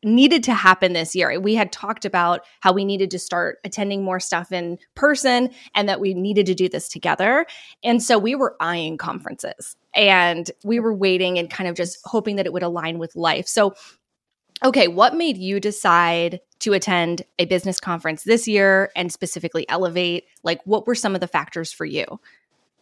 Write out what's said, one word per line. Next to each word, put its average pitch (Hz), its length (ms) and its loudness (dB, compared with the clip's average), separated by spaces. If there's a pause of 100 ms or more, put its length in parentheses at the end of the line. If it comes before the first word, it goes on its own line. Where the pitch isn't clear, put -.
needed 247 420 6
to 254 100 2
happen 185 380 4
this 165 200 -4
year. 170 260 0
We 208 140 0
had 214 180 0
talked 214 340 -8
about 175 360 0 (200)
how 185 120 4
we 196 120 0
needed 196 260 -2
to 180 80 -8
start 175 440 -4
attending 202 400 -4
more 185 160 -2
stuff 175 320 -6
in 175 280 -6 (160)
person 254 560 2 (240)
and 208 140 0
that 196 100 -2
we 190 160 -2
needed 196 320 0
to 185 80 0
do 185 120 0
this 160 220 -6
together. 208 560 0 (380)
And 233 180 2
so 233 160 2
we 220 160 0
were 269 260 -2
eyeing 165 380 -4
conferences - 800 -10 (180)
and 175 560 4 (140)
we 226 160 0
were 226 160 0
waiting 185 420 2
and 170 140 -4
kind 185 180 -4
of 170 60 -6
just 180 300 -6
hoping 208 320 -2
that 190 100 0
it 160 60 -6
would 180 100 -4
align 170 340 -4
with 165 180 -8
life. 165 320 0
So, 202 280 2 (920)
okay, 254 220 6
what 196 260 4
made 330 240 -2
you 190 220 -4
decide 175 800 2 (220)
to 208 120 0
attend 175 480 0 (160)
a 180 80 2
business 185 340 -2
conference 165 440 -8
this 226 240 2
year 196 480 4
and 175 160 -4
specifically 165 580 -6
Elevate? 175 540 -2 (180)
Like, 170 240 -2
what 208 220 0
were 240 80 0
some 214 180 -2
of 185 80 -2
the 180 60 -4
factors 165 440 -4
for - 140 -10
you? 151 340 -8 (600)